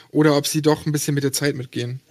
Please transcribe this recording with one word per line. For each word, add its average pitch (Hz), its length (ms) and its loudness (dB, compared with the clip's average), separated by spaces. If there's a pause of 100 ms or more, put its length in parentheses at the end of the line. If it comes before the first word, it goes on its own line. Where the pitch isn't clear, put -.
(120)
Oder 151 240 4
ob 143 100 0
sie 156 160 -2
doch 151 240 2
ein 156 60 -2
bisschen 147 240 -2
mit 139 80 -2
der 135 80 -2
Zeit 143 240 -2
mitgehen. 123 420 -8 (120)